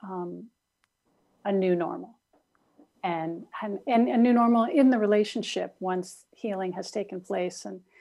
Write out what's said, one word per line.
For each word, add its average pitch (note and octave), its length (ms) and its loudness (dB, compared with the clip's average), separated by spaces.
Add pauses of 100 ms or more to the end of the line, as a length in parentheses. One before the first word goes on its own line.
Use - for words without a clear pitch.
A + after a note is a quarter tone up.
um, F3+ 440 -10 (1000)
a G3+ 60 0
new F#3+ 240 2
normal? F3 400 -6 (880)
And, E3+ 420 -4 (160)
and, G3+ 240 -6
and A#3+ 240 4
a B3 80 0
new A#3+ 160 6
normal A#3 300 4
in C4 260 4
the B3 80 4
relationship G#3 800 0
once F#3 520 -6
healing F#3+ 420 -6
has F3+ 160 -8
taken G3 320 -6
place. F3+ 440 -6
And F#3+ 160 -12 (200)